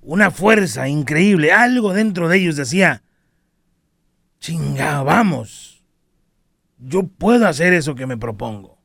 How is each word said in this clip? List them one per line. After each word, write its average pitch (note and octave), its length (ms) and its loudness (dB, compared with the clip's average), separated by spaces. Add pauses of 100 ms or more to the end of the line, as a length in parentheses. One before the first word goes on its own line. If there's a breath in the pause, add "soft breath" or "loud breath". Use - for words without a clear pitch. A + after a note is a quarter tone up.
una F#3+ 260 0
fuerza E3 580 0
increíble, D#3 640 2
algo A#3 380 2
dentro F3+ 380 -2
de F3+ 80 4
ellos E3+ 200 0
decía, D3 440 0 (1400)
"Chinga, C#3+ 600 -4
vamos, D3+ 840 -2 (960)
yo D3 300 -4
puedo A3+ 400 2
hacer E3+ 260 2
eso D3+ 220 -2
que C3 100 -10
me B2+ 120 -6
propongo G#2+ 680 -10